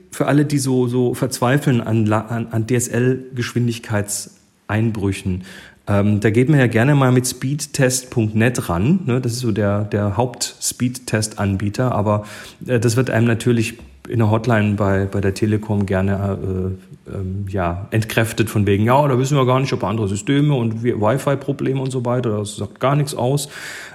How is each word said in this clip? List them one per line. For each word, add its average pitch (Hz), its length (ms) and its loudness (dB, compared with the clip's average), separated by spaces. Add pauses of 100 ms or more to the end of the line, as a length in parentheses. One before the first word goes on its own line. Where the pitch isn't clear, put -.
für - 160 -4
alle, 143 200 4
die 147 120 0
so, 127 300 2
so 123 260 0
verzweifeln 127 680 0
an 113 260 2
La-, 110 180 0
an, 113 260 -6
an 110 160 -2
D-S-L-Geschwindigkeitseinbrüchen. 113 2750 -2 (440)
Ähm, 101 320 2
da 110 120 2
geht 127 180 4
man 147 100 6
ja 123 80 6
gerne 117 280 4
mal 131 160 4
mit 127 160 4
speedtest 131 840 -2
punkt 110 260 0
net 117 340 0
ran, 104 360 2
ne? 123 160 0
Das 117 120 -4
ist 123 60 -6
so 120 120 -2
der, 101 340 0
der 104 320 -2
Haupt-Speedtest-Anbieter, 110 1800 -2
aber, 104 320 0 (400)
äh, 123 140 2
das 113 180 2
wird 131 120 2
einem 113 180 2
natürlich 117 500 0 (300)
in 120 120 -2
der 107 120 2
Hotline 110 440 2
bei, 98 300 2
bei 98 160 -2
der 98 120 0
Telekom 104 520 0
gerne, 98 580 0
äh, 92 680 -6
ähm, 95 340 -6
ja, 92 440 -4
entkräftet 110 580 0
von 104 180 0
wegen, 101 160 4
„Ja, 135 240 4
da 120 100 2
wissen 135 200 2
wir 127 80 4
gar 127 140 4
nicht, 131 140 -2
ob - 100 -2
andere 104 240 -2
Systeme 143 480 2
und 113 280 -2
Wi-, 120 160 0
Wi-Fi-Probleme 135 800 0
und 127 100 -4
so 127 120 -2
weiter, 120 360 0
das 101 180 -6
sagt - 220 -10
gar 135 160 2
nichts 147 200 0
aus.“ 139 340 0 (460)